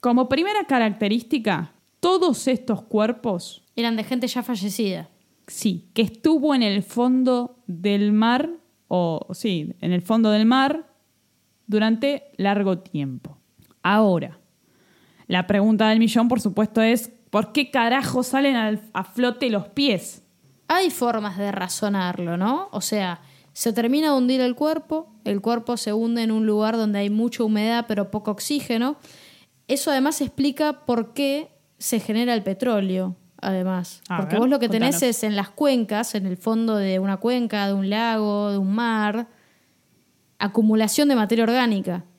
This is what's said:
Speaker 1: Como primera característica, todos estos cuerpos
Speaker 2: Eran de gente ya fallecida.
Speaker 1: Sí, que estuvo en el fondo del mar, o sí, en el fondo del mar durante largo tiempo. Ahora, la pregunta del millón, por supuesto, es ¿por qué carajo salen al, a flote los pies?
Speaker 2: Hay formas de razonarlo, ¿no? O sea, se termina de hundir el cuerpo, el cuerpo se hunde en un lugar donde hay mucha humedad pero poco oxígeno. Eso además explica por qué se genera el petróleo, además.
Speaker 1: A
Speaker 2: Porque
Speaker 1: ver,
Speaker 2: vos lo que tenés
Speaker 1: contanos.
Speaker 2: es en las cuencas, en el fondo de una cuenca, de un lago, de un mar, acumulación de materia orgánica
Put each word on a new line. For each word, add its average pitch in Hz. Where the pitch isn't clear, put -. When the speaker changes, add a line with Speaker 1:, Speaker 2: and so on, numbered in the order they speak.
Speaker 1:
Como 247
primera 370
característica, 220
todos 349
estos 254
cuerpos 214
Speaker 2:
Eran 233
de 214
gente 247
ya 240
fallecida. 196
Speaker 1:
Sí, -
que 226
estuvo 302
en 247
el 202
fondo 247
del 202
mar, 247
o 170
sí, 175
en 175
el 175
fondo 220
del 214
mar 269
durante 220
largo 196
tiempo. -
Ahora, 190
la 180
pregunta 214
del 220
millón, 226
por 240
supuesto, 220
es 233
¿por -
qué 285
carajo 254
salen 269
al, 214
a 185
flote 247
los 208
pies? -
Speaker 2:
Hay 359
formas 220
de 202
razonarlo, 180
¿no? 262
O -
sea, 185
se -
termina 262
de 269
hundir 254
el 247
cuerpo, 311
el 202
cuerpo 233
se 214
hunde 233
en 220
un 220
lugar 214
donde 214
hay 202
mucha 233
humedad 220
pero 202
poco 214
oxígeno. 254
Eso 277
además 277
explica 285
por 233
qué 277
se -
genera 233
el 214
petróleo, 190
además. 185
Speaker 1:
A 180
Speaker 2:
Porque 185
Speaker 1:
ver, 214
Speaker 2:
vos 254
lo 277
que 233
tenés 233
Speaker 1:
contanos. 240
Speaker 2:
es -
en 208
las 196
cuencas, 233
en 196
el 185
fondo 226
de 190
una 190
cuenca, 226
de 196
un 190
lago, 208
de 202
un 196
mar, 226
acumulación 220
de 269
materia 226
orgánica 214